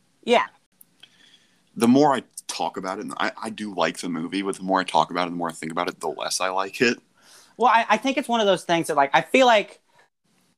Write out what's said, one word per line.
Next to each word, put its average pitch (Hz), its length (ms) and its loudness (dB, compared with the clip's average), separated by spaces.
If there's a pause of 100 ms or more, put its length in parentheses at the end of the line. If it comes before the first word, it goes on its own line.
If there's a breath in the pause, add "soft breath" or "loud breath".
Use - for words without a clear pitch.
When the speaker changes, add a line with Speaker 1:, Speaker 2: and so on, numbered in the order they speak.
(220)
Speaker 1:
Yeah. 226 220 2 (1300 soft breath)
Speaker 2:
The 117 140 2
more 139 260 6
I 110 80 -2 (240)
talk 85 300 -6
about 95 220 -8
it, 98 80 -10
and - 100 -10
I, 104 160 -2 (120)
I 113 60 -8
do 104 240 -10
like 87 240 -2
the 92 120 -8
movie, 85 320 -6
but 95 140 -4
the - 60 -16
more 92 160 0
I 92 60 0
talk 80 260 0
about 87 160 -2
it, 87 40 -6
the 87 60 -10
more 85 120 -6
I 82 40 -8
think 80 200 -12
about 87 160 -2
it, - 120 -12
the - 80 -4
less - 320 -6
I 92 100 -2
like 95 320 -6
it. 120 160 0 (580 soft breath)
Speaker 1:
Well, 233 160 4
I, 220 160 2
I 214 80 4
think 269 220 -2
it's 277 100 -6
one 233 120 0
of 208 60 2
those 185 180 2
things 165 240 -2
that, 156 80 -2
like, 143 180 2
I 160 80 6
feel 254 240 4
like 226 340 2 (760 soft breath)